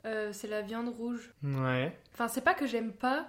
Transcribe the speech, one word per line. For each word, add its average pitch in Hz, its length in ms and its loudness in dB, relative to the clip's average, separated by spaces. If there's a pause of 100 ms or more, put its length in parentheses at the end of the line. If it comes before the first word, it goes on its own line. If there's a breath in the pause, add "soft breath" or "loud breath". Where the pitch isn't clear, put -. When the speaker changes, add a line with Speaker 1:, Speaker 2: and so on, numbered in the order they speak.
Speaker 1:
euh, 214 260 -2
c'est 202 140 -10
la 214 160 -2
viande 226 260 -2
rouge. 233 440 -4 (100)
Speaker 2:
Ouais. 135 500 2 (200)
Speaker 1:
Enfin, 233 160 0
c'est 262 140 -2
pas 370 120 6
que 294 140 0
j'aime 226 240 -2
pas, 269 360 0